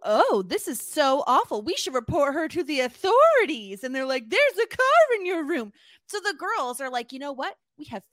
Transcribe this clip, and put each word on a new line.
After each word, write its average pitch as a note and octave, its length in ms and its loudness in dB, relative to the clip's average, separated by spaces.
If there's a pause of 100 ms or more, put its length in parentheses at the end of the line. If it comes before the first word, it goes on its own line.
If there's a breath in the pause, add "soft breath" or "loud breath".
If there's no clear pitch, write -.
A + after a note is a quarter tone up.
oh, A3+ 420 2
this F4+ 220 -4
is C4+ 120 -6
so C#4 460 0
awful. B3+ 380 0
We E4+ 120 -4
should C#4 200 -6
report C4+ 400 0
her D#4+ 140 -2
to E4 140 -4
the C4+ 180 -2
authorities." E4+ 1000 2
And C4 120 -6
they're C4 100 -4
like, C4 240 -4
"There's B4+ 340 2
a A4 40 -2
car C5+ 480 4
in F#4+ 100 -4
your F4 200 -4
room." C4 260 -4 (360 soft breath)
So G4+ 120 -8
the F#4+ 180 -6
girls D4+ 440 -6
are C4 100 -8
like, A#3+ 200 -6
"You C4 80 -12
know C#4+ 140 -10
what? C4+ 220 -8 (220)
We D4 80 -16
have A3+ 280 -12